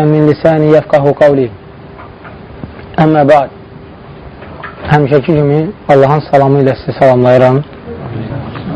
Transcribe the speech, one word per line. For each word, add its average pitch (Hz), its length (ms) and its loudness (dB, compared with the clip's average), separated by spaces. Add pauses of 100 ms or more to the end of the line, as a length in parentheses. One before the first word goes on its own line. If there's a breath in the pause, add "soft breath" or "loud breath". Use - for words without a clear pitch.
من 151 220 2
لساني 151 400 0
يفقه 151 360 2 (180)
قولي. 139 280 2 (1500)
Əmmə 156 340 2
ba'd. 143 180 2 (1400)
Həmişəki 143 340 0
kimi 151 460 0 (180)
Allahın 139 320 2 (100)
salamı 139 300 2
ilə 131 140 0
sizi - 240 -10
salamlayıram. 127 640 2 (1120)